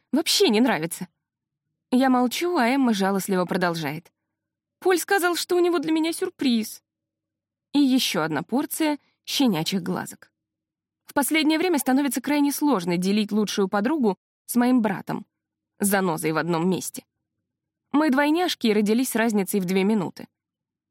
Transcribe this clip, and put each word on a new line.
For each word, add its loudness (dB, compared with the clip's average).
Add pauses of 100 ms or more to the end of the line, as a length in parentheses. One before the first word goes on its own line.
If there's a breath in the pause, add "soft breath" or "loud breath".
(120 soft breath)
вообще 2
не 4
нравится». -2 (840)
Я 4
молчу, 0
а 2
Эмма 2
жалостливо 0
продолжает. -4 (680)
«Поль 2
сказал, 0
что -2
у 4
него 2
для -2
меня 0
сюрприз». -4 (880)
И 2
ещё 2
одна -2
порция -2 (260)
щенячьих 0
глазок. -8 (760)
В -12
последнее 2
время 2
становится 0
крайне 0
сложно 0
делить 0
лучшую 0
подругу 0 (280)
с -4
моим 4
братом, -4 (520)
занозой 0
в -2
одном 0
месте. -6 (880)
Мы 2
двойняшки 0
и 2
родились 0
с -6
разницей 0
в -4
две 0
минуты. -2 (640)